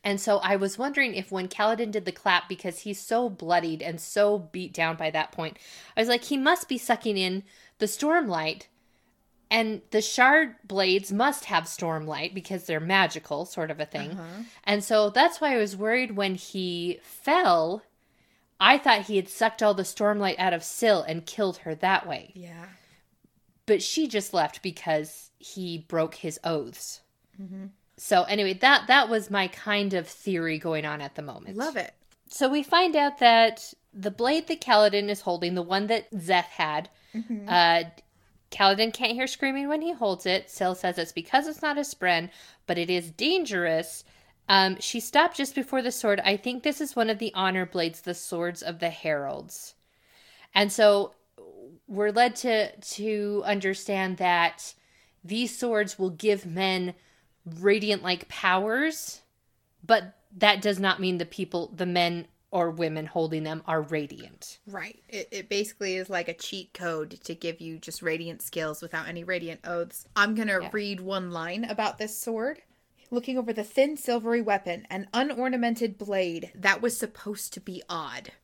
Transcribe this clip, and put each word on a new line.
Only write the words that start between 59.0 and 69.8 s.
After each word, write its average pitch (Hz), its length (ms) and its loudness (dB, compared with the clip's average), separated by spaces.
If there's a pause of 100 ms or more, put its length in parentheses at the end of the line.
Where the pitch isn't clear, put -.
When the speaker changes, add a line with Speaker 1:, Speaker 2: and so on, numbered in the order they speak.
Speaker 1:
but 190 300 2 (220)
that 202 260 4
does 202 160 2
not 190 220 0
mean 185 180 0
the 170 80 -4
people, 175 480 -6
the 180 120 -4
men 175 400 0 (240)
or 170 200 0
women 156 360 -4
holding 160 380 -4
them 156 220 -8
are 160 140 0
radiant. - 880 -8
Speaker 2:
Right. 196 420 -14
It, 202 240 -10
it 202 160 -12
basically 202 480 -4
is 185 140 -6
like 175 180 -4
a 170 60 -8
cheat - 400 -12
code 165 380 -6 (120)
to 170 100 -10
give 165 280 -8
you 160 160 -12
just - 240 -14
radiant 165 400 -6
skills 156 400 -6
without 160 260 -8
any 170 160 -10
radiant 170 400 -6
oaths. 170 400 -6 (100)